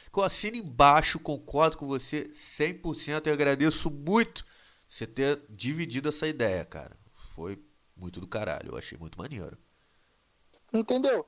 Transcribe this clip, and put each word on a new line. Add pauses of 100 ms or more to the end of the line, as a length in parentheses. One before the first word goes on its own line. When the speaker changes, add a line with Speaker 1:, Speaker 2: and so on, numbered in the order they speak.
(100)
Speaker 1:
que
eu
assino
embaixo,
concordo
com
você
cem
por
cento
e
agradeço
muito (420)
você
ter
dividido
essa
ideia,
cara. (380)
Foi (320)
muito
do
caralho,
eu
achei
muito
maneiro. (1120)
Speaker 2:
Entendeu?